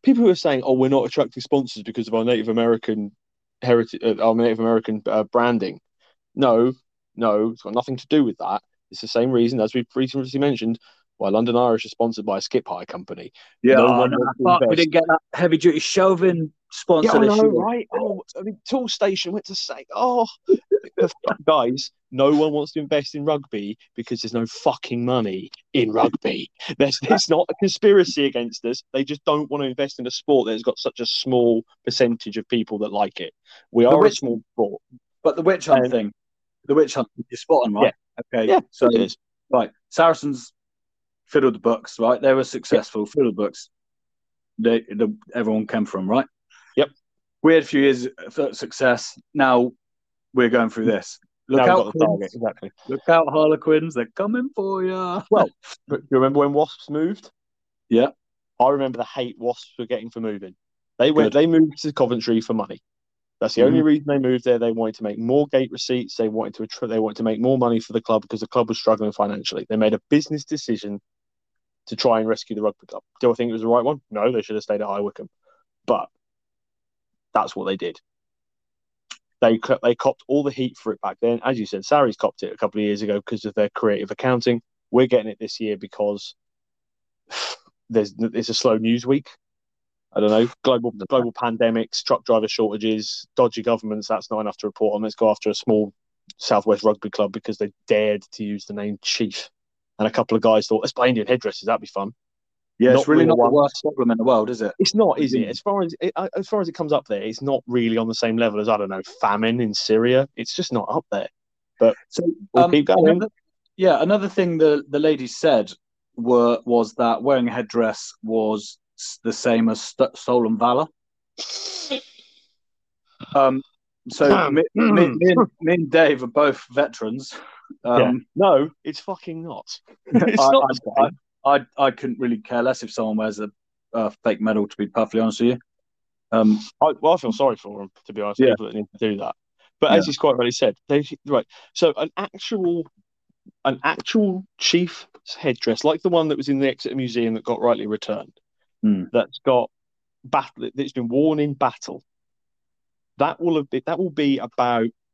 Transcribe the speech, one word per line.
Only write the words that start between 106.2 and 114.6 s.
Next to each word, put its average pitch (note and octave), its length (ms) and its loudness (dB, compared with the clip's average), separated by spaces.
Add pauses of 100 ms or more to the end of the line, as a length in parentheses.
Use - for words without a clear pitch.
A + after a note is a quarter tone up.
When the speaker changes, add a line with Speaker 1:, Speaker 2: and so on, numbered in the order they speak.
Speaker 1:
as F#3+ 120 -6
far G#3 140 -2
as E3+ 80 -4
it - 40 -10
comes D3+ 200 -4
up C3 140 -2
there, G2+ 140 -4
it's A2 200 -8
not C#3 260 -4
really A#2 300 0
on A2+ 100 -2
the A2+ 80 -4
same A2+ 220 -2
level G#2+ 220 0
as, G#2+ 100 -2
I G#2+ 80 2
don't G2+ 120 -4
know, F#2+ 120 -8 (180)
famine A2+ 400 0
in A2 140 -2
Syria. B2 640 2
It's - 200 -10
just - 160 -6
not A2+ 180 -4
up D3 220 -4
there. - 160 -6 (520)
But A2+ 160 6 (140)
Speaker 2:
So, - 140 -6 (300)
Speaker 1:
we'll F3 120 6
Speaker 2:
um, F3 60 2
Speaker 1:
keep D3 140 4
going. E3+ 240 4
Speaker 2:
another, F3+ 200 0 (460)
yeah, F3+ 260 2
another F#3 280 0
thing F3 300 -2
the, D3+ 300 4